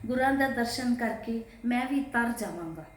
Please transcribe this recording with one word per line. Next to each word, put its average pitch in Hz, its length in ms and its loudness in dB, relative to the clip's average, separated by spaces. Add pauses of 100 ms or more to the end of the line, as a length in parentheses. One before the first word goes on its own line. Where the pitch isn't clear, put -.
ਗੁਰਾਂ 254 280 2
ਦਾ 269 140 4
ਦਰਸ਼ਨ 240 460 0
ਕਰਕੇ 226 500 -2 (200)
ਮੈਂ 247 220 2
ਵੀ 277 140 2
ਤਰ 233 380 0
ਜਾਵਾਂਗਾ। 165 460 -6 (120)